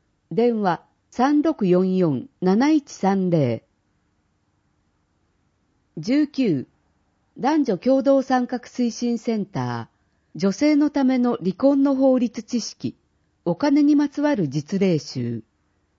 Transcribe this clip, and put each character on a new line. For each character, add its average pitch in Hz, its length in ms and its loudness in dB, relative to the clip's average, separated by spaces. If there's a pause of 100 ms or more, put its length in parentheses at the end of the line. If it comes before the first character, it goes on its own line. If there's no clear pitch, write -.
(300)
電 226 300 0
話 185 240 -2 (260)
三 285 300 2
六 294 260 0
四 185 300 2
四 151 320 0 (140)
七 214 280 2
一 311 220 0
三 190 380 -2
零。 135 320 0 (2250)
十 254 300 -2
九、 214 400 -2 (720)
男 285 260 0
女 190 140 -2
共 269 240 2
同 269 200 4
参 254 240 -2
画 247 140 -6
推 240 300 -4
進 240 280 -4
セ 226 200 -4
ン 190 80 -4
タ 120 420 -6 (460)
ー、 - 40 -14
女 190 140 0
性 294 240 2
の 294 140 2
た 277 140 -2
め 262 140 2
の 247 180 0
離 180 180 -4
婚 277 280 2
の 277 140 2
法 262 220 4
律 233 240 -4
知 - 180 -6
識、 - 360 -10 (480)
お 170 120 -2
金 294 260 2
に 294 140 4
ま 285 120 0
つ 285 120 -10
わ 294 140 0
る 180 140 -2
実 151 300 -6
例 180 200 2
集。 120 460 -8 (540)